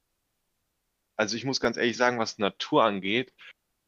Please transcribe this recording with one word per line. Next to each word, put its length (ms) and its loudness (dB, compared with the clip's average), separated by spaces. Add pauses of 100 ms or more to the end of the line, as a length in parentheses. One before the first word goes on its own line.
(1160)
Also 200 0
ich 80 -8
muss 160 -2
ganz 160 0
ehrlich 200 0
sagen, 220 2
was 200 -4
Natur 460 2
angeht, 480 0 (560)